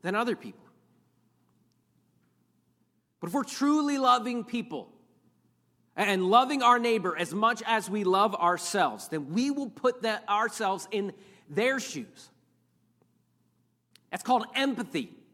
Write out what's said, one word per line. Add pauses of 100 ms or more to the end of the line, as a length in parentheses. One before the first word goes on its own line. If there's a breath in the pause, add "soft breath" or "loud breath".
than
other
people. (2500)
But
if
we're
truly
loving
people (1000)
and
loving
our
neighbor
as
much
as
we
love
ourselves,
then
we
will
put
that,
ourselves
in (360 loud breath)
their
shoes. (1800)
That's
called (100)
empathy. (240)